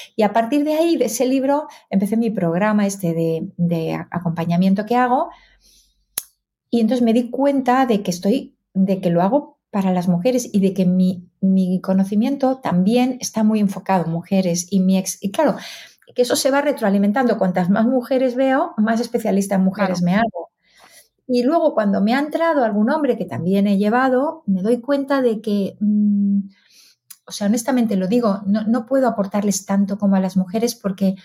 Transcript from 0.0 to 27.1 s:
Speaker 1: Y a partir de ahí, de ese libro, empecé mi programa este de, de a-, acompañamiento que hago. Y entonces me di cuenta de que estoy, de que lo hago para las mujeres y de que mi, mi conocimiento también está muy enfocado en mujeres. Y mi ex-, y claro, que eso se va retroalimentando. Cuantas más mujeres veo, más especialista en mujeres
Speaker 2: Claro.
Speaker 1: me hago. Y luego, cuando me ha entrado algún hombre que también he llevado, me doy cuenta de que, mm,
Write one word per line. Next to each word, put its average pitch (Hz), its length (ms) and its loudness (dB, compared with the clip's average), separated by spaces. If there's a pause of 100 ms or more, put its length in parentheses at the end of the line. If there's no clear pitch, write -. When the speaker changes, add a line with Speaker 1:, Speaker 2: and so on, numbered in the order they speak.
Speaker 1:
Y 220 60 0
a 202 100 2
partir 233 320 0
de 302 100 0
ahí, 330 220 2
de 240 100 0
ese 240 200 -2
libro, 269 400 0 (240)
empecé 196 260 0
mi 226 140 0
programa 202 560 0
este 180 280 -4
de, 165 420 -2
de 165 380 -2
a-, 160 160 -8
acompañamiento 175 760 0
que 240 100 0
hago. 254 320 0 (1400)
Y 233 100 0
entonces 240 240 2
me 226 80 2
di 240 180 0
cuenta 262 560 0
de 202 160 0
que 190 80 -4
estoy, - 460 -4 (180)
de 190 260 0
que 175 100 0
lo 170 120 2
hago 247 360 -2 (120)
para 190 220 0
las 180 160 0
mujeres 240 440 0
y 202 80 2
de 190 140 2
que 185 120 0
mi, 185 420 0 (120)
mi 185 400 2
conocimiento 226 800 0
también 240 600 0
está - 240 -2
muy 214 160 2
enfocado 190 460 0
en 165 60 -4
mujeres. 175 580 -2
Y 196 100 2
mi 190 180 2
ex-, 185 240 -6
y 196 80 -6
claro, 285 260 0 (580)
que 247 80 0
eso 247 140 0
se 285 140 0
va 277 120 2
retroalimentando. 220 760 0
Cuantas 185 320 0
más 220 160 2
mujeres 254 500 0
veo, 269 420 0
más 226 220 2
especialista 196 560 -2
en 190 80 2
mujeres 190 360 0
Speaker 2:
Claro. 175 40 2
Speaker 1:
me 175 120 2
hago. 220 340 -4 (800)
Y 247 140 0
luego, 320 320 2
cuando 202 260 0
me 214 140 2
ha 277 60 2
entrado 302 440 0
algún 214 260 0
hombre 285 280 0
que 185 60 -6
también 185 420 0
he 202 120 2
llevado, 254 680 0
me 190 160 0
doy 240 180 0
cuenta 277 420 -2
de 220 180 0
que, 202 400 -2
mm, 208 580 2 (880)